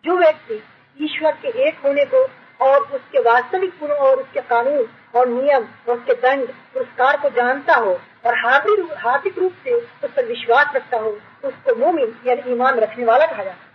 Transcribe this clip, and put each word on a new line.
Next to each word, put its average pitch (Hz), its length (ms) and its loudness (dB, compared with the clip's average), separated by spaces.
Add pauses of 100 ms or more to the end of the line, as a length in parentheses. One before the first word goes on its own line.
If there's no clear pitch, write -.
जो 349 120 0
व्यक्ति 311 460 0 (380)
ईश्वर 311 300 -2
के 302 160 -8
एक 269 380 -2
होने 285 200 2
को 523 120 0 (480)
और 277 160 6
उसके 269 380 -4
वास्तविक 247 500 2 (100)
गुणों 294 180 -4
और 269 200 4
उसके 262 240 -8
कानून 240 460 0 (280)
और 247 120 4
नियम 254 360 2 (260)
और 240 80 0
उसके 240 160 -2
दंड 262 340 0
पुरस्कार 262 760 -2
को 285 80 0
जानता 262 460 0
हो 196 260 0 (240)
और 233 200 0
हार्दिक 330 340 2
रू-, 330 180 -8
हार्दिक 277 400 -4
रूप 370 160 -2 (100)
से 508 100 -2
उस 466 420 -6
पर 494 100 0
विश्वास 247 500 2
रखता 247 220 -4
हो, 214 220 -4 (240)
उसको 254 320 -4
मोमिन 269 500 -2
यानी 247 260 -2
ईमान 247 280 0
रखने 220 260 -2
वाला 254 200 4
कहा 226 180 -8
जाता 185 200 -14
है। - 120 -20